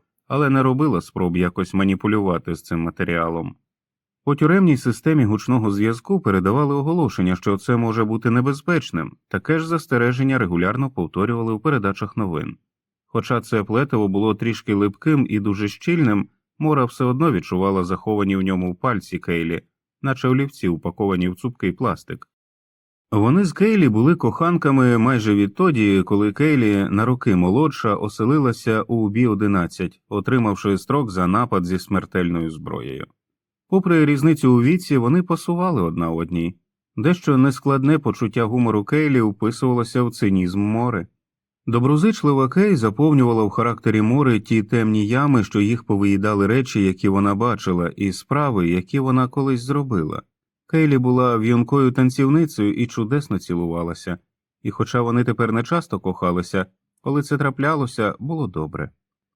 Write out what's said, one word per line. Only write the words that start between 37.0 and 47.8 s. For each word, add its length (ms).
нескладне 640
почуття 440
гумору 400
Кейлі 380
вписувалося 840
в 80
цинізм 480
Мори. 480
Доброзичлива 840
Кей 260
заповнювала 680
в 60
характері 520
Мори 380
ті 240
темні 440
ями, 360
що 180
їх 220
повиїдали 640
речі, 360
які 260
вона 260
бачила, 600